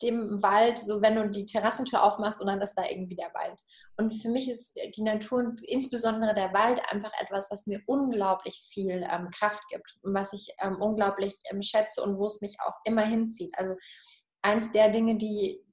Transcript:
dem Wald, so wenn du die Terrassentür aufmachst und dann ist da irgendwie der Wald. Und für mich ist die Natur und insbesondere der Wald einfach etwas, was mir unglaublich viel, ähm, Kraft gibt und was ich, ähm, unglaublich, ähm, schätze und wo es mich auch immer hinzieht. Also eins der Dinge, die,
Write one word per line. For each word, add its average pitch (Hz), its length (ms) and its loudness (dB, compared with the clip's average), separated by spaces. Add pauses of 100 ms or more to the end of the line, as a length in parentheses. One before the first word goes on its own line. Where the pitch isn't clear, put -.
dem 220 400 0
Wald, 226 340 6
so 208 240 -2
wenn 220 140 6
du 214 140 2
die 202 180 -4
Terrassentür 233 560 0
aufmachst 208 360 2
und 196 60 -6
dann 196 160 0
ist 202 140 -4
da 185 120 -2
irgendwie 185 280 -8
der 170 180 -8
Wald. - 260 -8 (380)
Und 220 240 0
für 226 80 -4
mich 262 200 0
ist - 280 -10 (180)
die 214 60 -8
Natur 214 380 0
und 240 240 -4
insbesondere 226 720 0
der 185 180 0
Wald 226 260 4 (120)
einfach 208 280 -6
etwas, 196 300 -4
was 202 160 -8
mir 202 220 -6
unglaublich 226 840 0
viel, 185 380 -2
ähm, 175 220 -4
Kraft 208 380 -2
gibt - 340 -12
und 196 100 -2
was 196 200 -2
ich, - 260 -12
ähm, 190 200 -2
unglaublich, 202 560 0 (140)
ähm, 202 140 -4
schätze 214 400 0
und 202 160 -2
wo 208 80 2
es 208 140 -8
mich 202 220 -10
auch - 200 -4
immer 220 200 2
hinzieht. 226 540 -2
Also 190 180 -4 (680)
eins 220 280 2
der 214 180 8
Dinge, 226 260 4
die, 208 440 -2 (140)